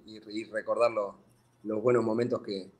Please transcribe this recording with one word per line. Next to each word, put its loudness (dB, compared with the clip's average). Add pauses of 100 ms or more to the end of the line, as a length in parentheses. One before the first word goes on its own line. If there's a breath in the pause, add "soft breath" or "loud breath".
y, -16 (160)
y -6
recordar 2
lo, -4 (460)
los -4
buenos 4
momentos 0
que, -8 (100)